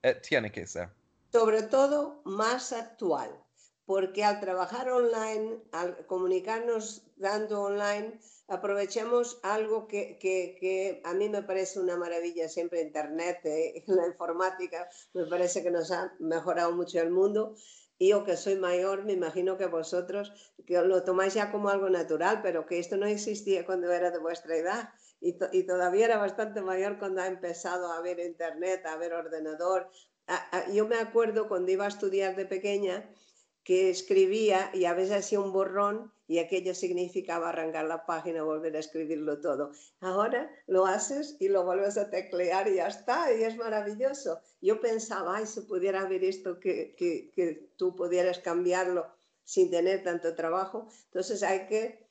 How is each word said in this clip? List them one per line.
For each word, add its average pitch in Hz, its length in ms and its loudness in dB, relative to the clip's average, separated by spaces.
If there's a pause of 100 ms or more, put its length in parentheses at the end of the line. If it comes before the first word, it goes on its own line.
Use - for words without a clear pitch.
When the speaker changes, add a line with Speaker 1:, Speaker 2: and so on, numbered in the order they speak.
Speaker 1:
Eh, 131 120 4
tiene 113 360 0
que 90 160 -8
ser. 87 220 -8 (440)
Speaker 2:
Sobre 220 300 6
todo, 285 600 2
más 220 480 -2
actual, 165 580 -4 (560)
porque 190 380 0
al 202 160 4
trabajar 190 500 -4
online, 226 680 0 (140)
al 180 340 -6
comunicarnos 214 960 -2 (180)
tanto 208 420 -2
online, 208 560 -2 (300)
aprovechamos 214 960 0
algo 214 440 0
que, - 320 -6
que, 185 420 -2
que 190 440 -2
a 175 100 -4
mí 208 140 2
me 202 140 -2
parece 190 360 -2
una 180 180 0
maravilla 170 520 -2
siempre 170 340 -2
Internet, 156 640 -4
eh, 160 400 -2
<laughs> - 20 -12
la 185 200 4
informática, 175 840 -2 (240)
me 180 140 -2
parece 175 360 0
que 175 80 0
nos 170 220 0
ha 180 260 -2
mejorado 165 540 0
mucho 175 280 0
el 165 100 2
mundo. 208 440 2 (440)
Y 185 100 6
yo 208 160 6
que 180 120 0
soy 196 200 0
mayor, 185 480 0
me 214 80 -2
imagino 180 460 0
que 190 80 -2
vosotros, 180 680 -4 (340)
que 175 140 4
lo 180 240 6
tomáis 190 300 2
ya 208 180 0
como 208 160 0
algo 196 220 2
natural, 175 520 2
pero 165 220 -2
que 170 140 -2
esto 175 180 -4
no 202 100 0
existía 202 600 0
cuando 175 260 0
era 175 180 2
de 175 80 -4
vuestra 165 380 -4
edad. 202 320 -2 (320)
Y 175 140 0
to-, 185 180 -2
y 185 120 4
todavía 180 420 4
era 226 100 4
bastante 208 460 -2
mayor 190 360 -2
cuando 190 220 -4
ha 185 60 -2
empezado 180 680 -4
a 165 60 -6
haber 170 220 -4
Internet, 170 640 -4
a 160 80 -6
haber 170 180 -6
ordenador. 165 800 -2 (380)
A, 175 280 -4
a, 180 140 -2
yo 208 160 4
me 233 100 2
acuerdo 220 520 2
cuando 180 240 0
iba 196 120 2
a 202 40 0
estudiar 196 480 0
de 190 100 -4
pequeña, 202 580 -2 (580)
que 185 280 6
escribía 190 840 4
y 180 140 2
a 170 80 2
veces 190 240 2
hacía 202 220 0
un 196 120 -2
borrón 202 580 0 (160)
y 165 120 2
aquello 180 360 0
significaba 175 760 -2
arrancar 160 340 -2
la 165 220 -4
página, 165 360 -4
volver 156 320 -2
a 151 40 -2
escribirlo 156 640 -4
todo. 143 320 -2 (280)
Ahora 220 500 0 (160)
lo 185 200 4
haces 277 540 -2
y 190 80 0
lo 190 160 4
vuelves 196 340 0
a 202 100 -2
teclear 185 600 0
y 190 80 2
ya 175 100 2
está, 262 480 0
y 220 100 2
es 226 120 -2
maravilloso. 214 840 -2 (220)
Yo 214 180 4
pensaba, 214 560 -2
"Ay, 220 100 -2
si 214 160 -8
pudiera 190 400 0
haber 190 220 0
esto, 185 340 -2
que, - 380 -2
que, 170 380 -2
que 170 420 -2
tú 180 180 0
pudieras 180 440 0
cambiarlo 180 680 0 (380)
sin 180 260 4
tener 180 340 2
tanto 165 300 -2
trabajo". 185 540 -2 (180)
Entonces 190 360 -4
hay 190 240 0
que 220 440 -4